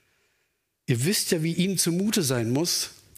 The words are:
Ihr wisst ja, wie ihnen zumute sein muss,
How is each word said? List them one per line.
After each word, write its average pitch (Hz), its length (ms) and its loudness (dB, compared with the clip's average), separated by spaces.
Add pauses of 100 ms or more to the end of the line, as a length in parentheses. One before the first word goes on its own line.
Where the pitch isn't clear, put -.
(880)
Ihr 127 180 0
wisst - 260 0
ja, 165 120 2
wie 165 100 0
ihnen 175 240 0
zumute 190 460 0
sein 120 280 0
muss, 160 400 0 (260)